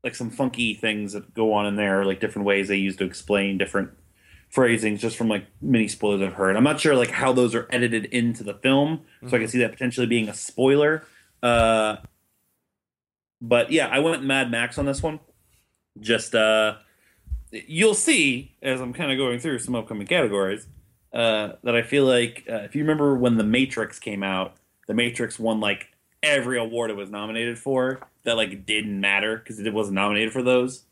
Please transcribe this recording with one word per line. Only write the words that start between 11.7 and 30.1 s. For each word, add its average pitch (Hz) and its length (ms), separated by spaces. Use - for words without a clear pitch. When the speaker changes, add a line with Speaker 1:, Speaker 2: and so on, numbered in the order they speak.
Speaker 1:
but 120 300
yeah, 147 180
I 123 120
went 156 240
Mad 135 260
Max 120 280
on 139 80
this 139 160
one. 156 180
Just, 110 340
uh, 110 420
you'll 170 440
see 143 680
as 131 180
I'm 123 120
kinda 135 240
going 123 220
through 127 220
some 123 140
upcoming 107 320
categories, 104 600
uh, 110 400
that 117 140
I 117 60
feel 139 220
like, 120 460
uh, 113 120
if 101 120
you 151 80
remember 151 340
when 120 200
The 110 80
Matrix 113 540
came 101 240
out, 95 340
The 104 60
Matrix 120 440
won, 110 220
like, 101 280
every 131 340
award 117 320
it 104 60
was 98 140
nominated 113 480
for 131 420
that, 117 120
like, 101 280
didn't 107 360
matter 101 380
'cause 110 200
it 104 140
wasn't 101 240
nominated 104 360